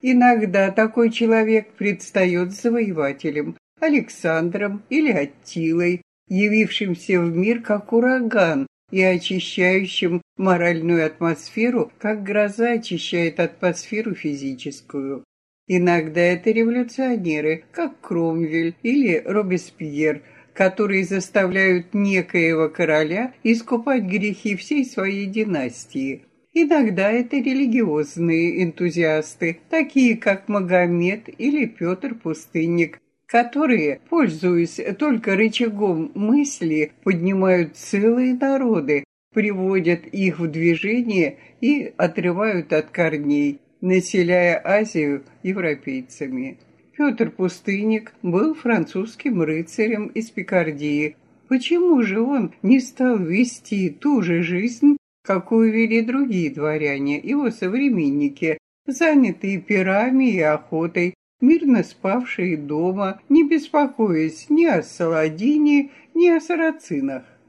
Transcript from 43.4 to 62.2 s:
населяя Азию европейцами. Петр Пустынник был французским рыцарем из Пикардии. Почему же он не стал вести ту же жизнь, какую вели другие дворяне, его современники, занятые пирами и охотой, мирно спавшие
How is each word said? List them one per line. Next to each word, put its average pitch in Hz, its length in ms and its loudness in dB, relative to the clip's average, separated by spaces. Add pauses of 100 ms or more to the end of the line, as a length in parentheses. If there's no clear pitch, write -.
населяя 180 840 2
Азию 160 600 0 (180)
европейцами. 135 1160 -6 (360)
Петр 233 360 0
Пустынник 208 880 -4
был 196 320 0
французским 220 880 -4
рыцарем 208 640 -2
из 226 240 -8
Пикардии. 151 880 -2 (320)
Почему 330 560 2
же 202 180 -2
он 247 400 -2
не 247 180 6
стал 254 380 0
вести 190 720 -2
ту 269 320 0
же 170 220 0
жизнь, 233 540 2 (260)
какую 220 480 2
вели 226 300 2
другие 226 500 0
дворяне, 147 640 -2
его 262 320 -2
современники, 160 1120 -2 (260)
занятые 254 760 2
пирами 208 680 2
и 185 120 0
охотой, 165 760 -2 (260)
мирно 277 400 4
спавшие 190 760 -4